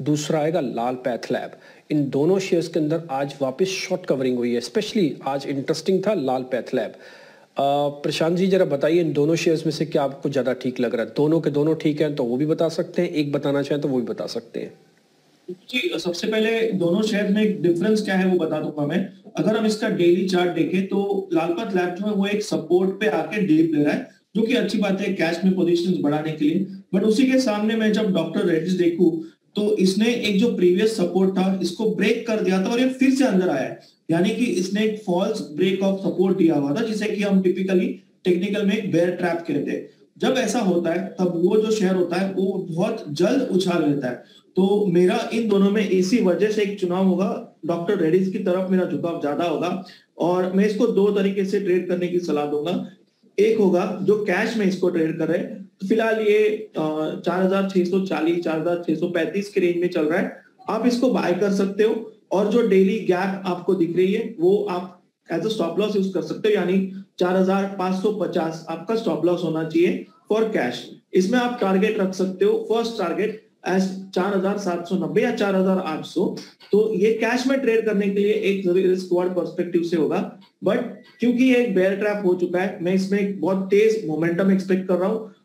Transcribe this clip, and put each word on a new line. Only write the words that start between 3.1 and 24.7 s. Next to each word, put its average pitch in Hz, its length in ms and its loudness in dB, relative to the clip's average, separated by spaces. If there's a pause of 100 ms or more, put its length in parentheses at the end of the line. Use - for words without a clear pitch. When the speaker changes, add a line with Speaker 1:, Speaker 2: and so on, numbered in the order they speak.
Speaker 1:
आज 143 320 -4
वापस 131 240 -2
शॉर्ट - 400 -6
कवरिंग 131 300 0
हुई 120 180 -2
है, 120 60 0
especially 202 480 -2 (180)
आज 139 200 -4
interesting 156 600 -2
था 214 80 2
लाल 131 280 -2
पैथ 127 320 -6
लैब। 107 160 -2
अ, - 60 -20 (920)
प्रशांत 160 480 -2
जी, 190 100 2
जरा 185 180 4
बताइए 156 360 2
इन 156 120 0
दोनों 147 220 2
शेयर्स 165 320 0
में 156 60 0
से 151 140 -2
क्या 147 160 0
आपको 139 280 -4
ज़्यादा 127 220 0
ठीक 123 280 -4
लग 117 140 0
रहा 113 100 -2
है? 110 120 -10
दोनों 156 240 2
के 151 100 0
दोनों 147 240 2
ठीक 151 260 -2
हैं 151 140 0
तो 139 100 -2
वो 120 120 -2
भी 151 100 0
बता 160 220 0
सकते 175 340 -2
हैं, 175 80 -2
एक 147 220 -2
बताना 143 300 0
चाहें 147 200 -2
तो 151 60 -2
वो 131 80 0
भी 123 60 0
बता 107 240 -6
सकते - 340 -10
हैं। - 140 -12 (760)
Speaker 2:
जी, 262 480 -6
सबसे 175 280 -4
पहले 220 460 0
दोनों 180 300 0
शेयर 202 260 0
में 202 340 0
difference 196 400 2
क्या 196 120 -2
है 190 120 2
वो 180 120 2
बता 151 220 -2
दूंगा 147 260 -4
मैं। 185 220 -2 (280)
अगर 196 200 2
हम 214 100 0
इसका 214 220 -2
daily 180 400 2
chart 180 220 2
देखें 170 360 0
तो 196 460 -2
लालपत 180 440 -2
लैब 175 180 0
जो 202 120 -6
है 214 60 -2
वो 196 140 0
एक 202 160 -2
support 180 480 0
पे 214 160 -4
आके 214 360 0
dip 156 320 4
ले 147 100 2
रहा 147 100 2
है, - 140 -6 (280)
जो 220 60 2
कि 240 120 2
अच्छी 208 240 0